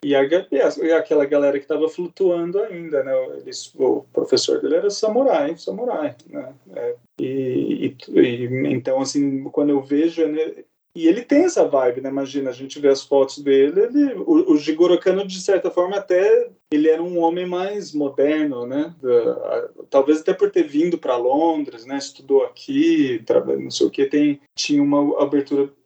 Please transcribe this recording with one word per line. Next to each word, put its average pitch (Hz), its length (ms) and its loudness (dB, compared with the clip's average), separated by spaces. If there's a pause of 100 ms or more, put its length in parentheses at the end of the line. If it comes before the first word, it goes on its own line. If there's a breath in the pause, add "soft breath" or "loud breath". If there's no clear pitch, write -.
E 143 120 0
a, 139 80 4
e 147 380 0
a, - 80 4 (120)
e 165 120 0
aquela 156 320 2
galera 143 340 2
que - 80 -18
tava 156 220 0
flutuando 175 720 -2
ainda, 170 440 -4
né? 135 100 -4 (260)
Eles, 131 360 -16
o 131 380 0
professor - 480 0
dele 139 140 0
era 190 140 0
samurai, 214 680 0
samurai, 190 580 -6 (120)
né? 131 260 -14 (200)
É, 120 220 -6 (240)
e, 131 760 -4 (120)
e, - 120 0
e 127 540 0
então, 131 280 -2
assim, 135 440 -2
quando 147 260 0
eu 139 100 2
vejo, 156 460 0
né? 156 360 -4 (320)
E 165 120 2
ele 196 140 4
tem 285 220 4
essa 214 240 2
vibe, 131 340 0
né? 135 80 -6
Imagina, 135 400 -4
a 123 40 -8
gente 135 260 -14
vê 143 80 2
as 139 160 4
fotos 135 360 2
dele, 139 420 2
ele, 262 340 2
o, 165 380 2
o 151 40 4
Jigoro 160 420 2
Kano, 190 280 0
de 185 120 -12
certa 185 300 0
forma, 180 280 -2
até 202 520 2 (220)
ele 151 180 2
era 160 140 2
um 180 160 -4
homem 170 260 0
mais 180 480 -6
moderno, 143 720 -2
né? 147 360 -6
Da, 123 320 2
a, - 360 -6 (200)
talvez 143 320 4
até 190 120 0
por 202 160 0
ter 175 140 2
vindo 160 340 0
pra 131 200 -4
Londres, 135 680 -2
né? 135 120 -8
Estudou 135 480 0
aqui, 139 800 0
traba-, - 320 0
não 135 120 -8
sei 135 180 0
o - 40 0
quê, 139 140 0
tem, 147 340 2 (160)
tinha 147 260 0
uma 143 400 2
abertura 139 480 0 (160)